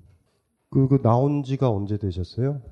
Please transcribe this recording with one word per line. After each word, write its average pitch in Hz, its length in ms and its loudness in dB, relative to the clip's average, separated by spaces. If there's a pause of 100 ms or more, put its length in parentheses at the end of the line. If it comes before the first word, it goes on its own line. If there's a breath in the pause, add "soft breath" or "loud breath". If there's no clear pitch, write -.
(680)
그, 135 180 2
그 131 140 2
나온 135 420 2
지가 131 260 0
언제 101 280 -2
되셨어요? 113 640 -4 (100)